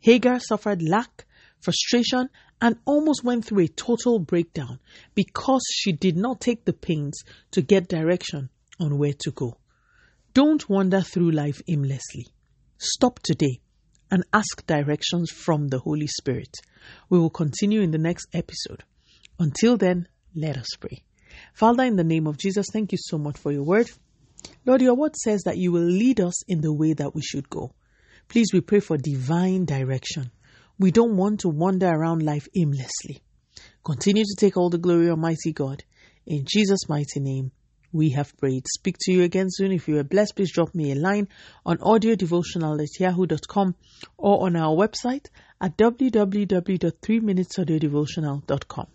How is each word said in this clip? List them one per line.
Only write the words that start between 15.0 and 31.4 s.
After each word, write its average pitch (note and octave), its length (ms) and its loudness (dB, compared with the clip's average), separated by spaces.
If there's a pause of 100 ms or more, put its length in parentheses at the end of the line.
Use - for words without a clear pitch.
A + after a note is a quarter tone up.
from D3 380 -2
the C3 100 -2
Holy D3+ 280 -4
Spirit. - 480 -6 (540)
We F3+ 100 4
will E3 120 4
continue G3+ 500 0
in E3+ 120 2
the D#3 60 0
next E3 360 -2
episode. - 500 -10 (540)
Until G3+ 400 2
then, F3+ 280 0 (280)
let D3+ 240 -6
us A2+ 100 -12 (100)
pray. - 240 -14 (520)
Father, A#3+ 300 4
in A#3 120 0
the F3 80 2
name D#3+ 220 2
of D3+ 100 -4
Jesus, G3 360 -2
thank G#3+ 200 -4
you F#3 80 -4
so - 160 -8
much D3 220 -6
for C#3+ 140 -4
your C#3+ 120 -4
word. G#3 260 2 (760)
Lord, B3+ 160 4
your B3 120 6
word C#4 220 0
says G#3 280 -2
that - 140 -2
you F3+ 140 0
will E3+ 100 2
lead G3+ 380 2
us F3 260 -2
in E3+ 140 -2
the D#3 140 0
way D#3 180 2
that C#3+ 220 -4
we C#3+ 80 -6
should - 260 -8
go. - 260 -10 (540)
Please, A#3 240 2
we F#3 80 4
pray G3+ 200 2
for D#3 180 -2
divine E3 680 0
direction. C3 680 -4 (480)
We F#3+ 140 4
don't A3+ 260 4
want G3+ 220 0